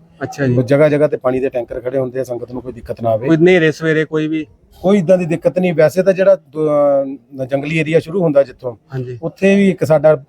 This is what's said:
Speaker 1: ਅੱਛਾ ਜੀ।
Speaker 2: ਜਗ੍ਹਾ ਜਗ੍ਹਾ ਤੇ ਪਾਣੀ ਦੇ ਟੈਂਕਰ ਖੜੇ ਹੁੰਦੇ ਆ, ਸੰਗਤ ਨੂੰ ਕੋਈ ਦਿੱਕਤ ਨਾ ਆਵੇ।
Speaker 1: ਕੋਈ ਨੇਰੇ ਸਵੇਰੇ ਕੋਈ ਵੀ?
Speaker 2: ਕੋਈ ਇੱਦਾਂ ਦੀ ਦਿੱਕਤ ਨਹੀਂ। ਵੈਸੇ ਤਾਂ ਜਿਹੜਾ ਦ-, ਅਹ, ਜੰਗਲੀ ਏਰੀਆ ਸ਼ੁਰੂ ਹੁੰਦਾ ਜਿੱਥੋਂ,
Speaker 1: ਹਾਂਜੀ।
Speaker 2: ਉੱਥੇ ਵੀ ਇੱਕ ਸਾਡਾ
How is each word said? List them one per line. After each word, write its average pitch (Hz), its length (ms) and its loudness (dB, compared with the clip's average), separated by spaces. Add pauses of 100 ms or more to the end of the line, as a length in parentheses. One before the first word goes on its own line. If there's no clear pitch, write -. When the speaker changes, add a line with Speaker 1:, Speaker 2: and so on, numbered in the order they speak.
(220)
Speaker 1:
ਅੱਛਾ 139 240 -4
ਜੀ। 127 160 2
Speaker 2:
ਜਗ੍ਹਾ 143 260 4
ਜਗ੍ਹਾ 147 200 2
ਤੇ 147 80 -6
ਪਾਣੀ 131 240 -2
ਦੇ 131 80 -2
ਟੈਂਕਰ 123 320 -8
ਖੜੇ 127 180 -6
ਹੁੰਦੇ 127 220 -4
ਆ, 127 40 -6
ਸੰਗਤ 120 280 -10
ਨੂੰ 123 100 -12
ਕੋਈ 123 100 -14
ਦਿੱਕਤ 113 300 -12
ਨਾ 113 80 0
ਆਵੇ। 113 180 -2
Speaker 1:
ਕੋਈ 160 80 4
ਨੇਰੇ 165 360 4
ਸਵੇਰੇ 156 320 -2
ਕੋਈ 156 240 -4
ਵੀ? 156 180 -6 (360)
Speaker 2:
ਕੋਈ 202 160 2
ਇੱਦਾਂ 185 200 2
ਦੀ 180 60 -4
ਦਿੱਕਤ 165 340 -2
ਨਹੀਂ। 180 140 0
ਵੈਸੇ 156 300 2
ਤਾਂ 190 100 2
ਜਿਹੜਾ 190 240 4
ਦ-, 165 40 -4
ਅਹ, 143 1040 -2
ਜੰਗਲੀ 143 320 -2
ਏਰੀਆ 156 220 0
ਸ਼ੁਰੂ 170 220 -4
ਹੁੰਦਾ 143 200 4
ਜਿੱਥੋਂ, 123 340 -8 (180)
Speaker 1:
ਹਾਂਜੀ। 123 280 -8
Speaker 2:
ਉੱਥੇ 190 340 0
ਵੀ 196 140 4
ਇੱਕ 170 140 -2
ਸਾਡਾ 156 300 4 (140)